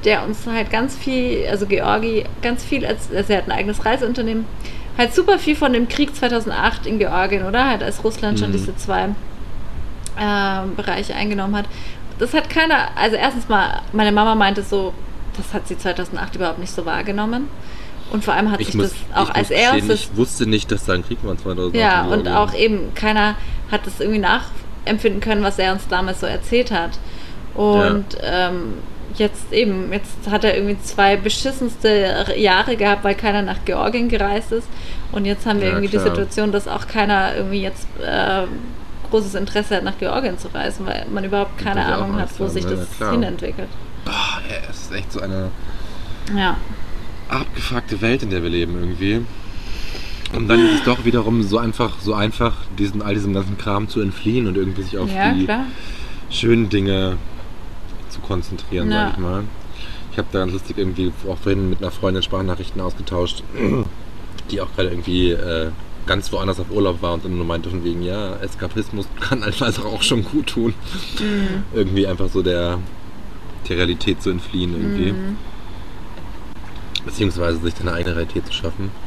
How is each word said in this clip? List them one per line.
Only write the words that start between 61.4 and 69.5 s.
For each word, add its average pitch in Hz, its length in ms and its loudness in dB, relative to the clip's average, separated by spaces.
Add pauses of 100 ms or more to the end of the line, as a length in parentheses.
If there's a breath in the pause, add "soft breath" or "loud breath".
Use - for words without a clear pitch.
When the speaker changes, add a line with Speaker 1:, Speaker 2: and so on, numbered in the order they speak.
Speaker 2:
mit 87 140 2
einer 90 80 -2
Freundin 95 320 0
Sprachnachrichten 90 580 -2
ausgetauscht, 90 640 -2 (120)
<clears throat> - 960 -2
die 95 80 -2
auch 92 160 -2
gerade 92 140 2
irgendwie, 87 420 2
äh, 82 380 0 (360)
ganz 92 260 0
woanders 95 260 0
auf 85 120 -4
Urlaub 98 320 2
war 87 100 0
und 85 120 -4
dann 92 120 -2
nur 87 100 0
meinte 82 240 -2
von 87 140 -4
wegen, 87 180 -2
ja, 92 340 -4
Eskapismus 98 720 -4 (140)
kann 127 220 -2
<laughs> - 20 -4
einfach 104 400 -2